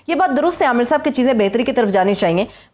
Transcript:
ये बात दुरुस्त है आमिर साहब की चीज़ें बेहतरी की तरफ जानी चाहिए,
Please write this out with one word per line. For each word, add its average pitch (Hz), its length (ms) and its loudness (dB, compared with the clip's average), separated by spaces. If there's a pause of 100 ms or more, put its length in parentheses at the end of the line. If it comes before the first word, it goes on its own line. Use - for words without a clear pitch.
ये 339 60 -2
बात 349 140 2
दुरुस्त 294 320 -2
है 311 60 2
आमिर 240 160 0
साहब 294 180 0
की 302 80 -2
चीज़ें 254 280 0
बेहतरी 214 260 0
की 262 80 -2
तरफ 233 160 0
जानी 277 260 0
चाहिए, 190 340 0 (260)